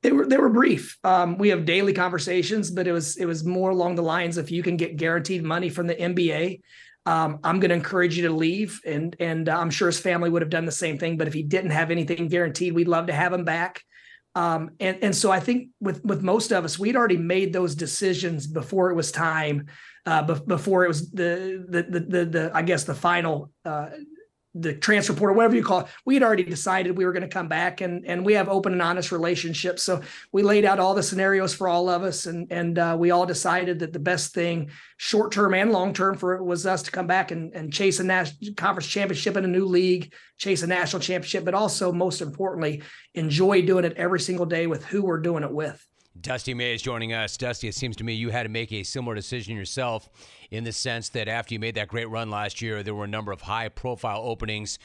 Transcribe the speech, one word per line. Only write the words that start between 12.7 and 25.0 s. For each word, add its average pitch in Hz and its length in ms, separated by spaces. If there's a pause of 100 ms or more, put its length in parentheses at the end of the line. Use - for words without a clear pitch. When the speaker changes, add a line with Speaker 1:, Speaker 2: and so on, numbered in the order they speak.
Speaker 1:
we'd 170 120
love 170 200
to 170 80
have 175 180
him 180 120
back. 170 380 (520)
Um, 165 440
and, 185 220
and 202 160
so 202 140
I 185 100
think 247 280 (120)
with, 185 240
with 190 180
most 214 300
of 180 140
us, 151 120
we'd 214 180
already 226 200
made 175 380
those 180 200
decisions 160 720
before 180 440
it 175 60
was 156 140
time, 156 580 (360)
uh, 156 220
bef-, 160 200
before 180 380
it 175 40
was 165 240
the, 185 540
the, 175 180
the, 175 160
the, 175 260
the, 160 260
I 160 80
guess 165 240
the 151 100
final, 165 580 (120)
uh, 151 240 (680)
the 160 160
transfer 202 400